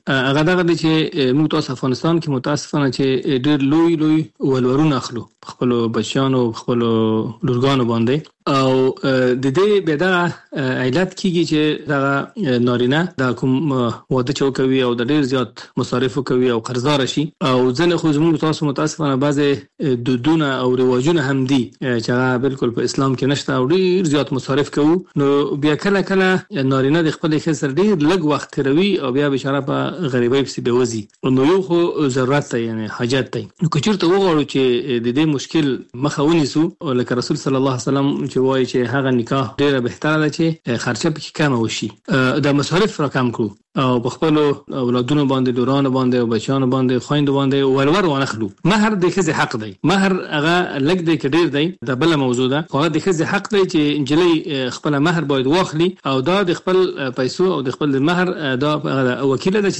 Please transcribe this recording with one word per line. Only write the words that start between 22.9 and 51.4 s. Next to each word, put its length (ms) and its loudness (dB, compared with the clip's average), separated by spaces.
کې 80 -4
نشته 300 -2
او 160 0
ډېر 340 2
زیات 200 0
مصارف 360 -2
کوو. 320 2
نو 380 2
بیا 200 0
کله 260 0
کله 500 0
نارینه 500 2
د 140 2
خپلې 280 0
ښځې 180 -2
سره 100 -2
ډېر 240 2
لږ 120 2
وخت 220 -6
تېروي 360 2
او 100 -4
بیا 180 0
بیچاره 400 -2
په 80 -2
غریبۍ 320 2
پسې 140 -10
بیا 140 0
وځي. 300 0
نو 100 4
یو 160 4
خو 460 0
ضرورت 480 0
دی، 140 -2
یعنې 160 -6
حاجت 360 -2
دی. 100 -6
نو 80 0
که 100 0
چېرته 240 0
وغواړو 400 2
چې 80 0
د 20 0
دې 80 2
مشکل 320 -2
مخه 300 -4
ونیسو، 400 2
لکه 160 -2
رسول 220 -2
صلی 180 -2
الله 200 0
علیه 140 -4
وسلم 180 2
چې 60 -2
وایي 280 2
چې 120 -4
هغه 160 0
نکاح 340 0
ډېره 260 2
بهتره 380 -2
ده 60 0
چې 480 -2
خرچه 320 -2
پکې 260 -8
کمه 240 0
وشي، 300 -4
اه، 300 2
دا 120 2
مصارف 500 0
را 60 0
کم 240 -2
کړو 180 -2
او 160 2
په 100 -4
خپلو 340 2
اولادونو 460 0
باندې، 300 2
لورانو 320 2
باندې 260 0
او 180 2
بچیانو 400 0
باندې، 320 0
خویندو 320 0
باندې 180 2
ولور 280 2
وانخلو. 440 -2
مهر 220 2
د 220 2
ښځې 240 0
حق 240 -2
دی. 80 -10
مهر 280 2
هغه 420 0
لږ 280 0
دی 100 2
که 120 -4
ډېر 260 2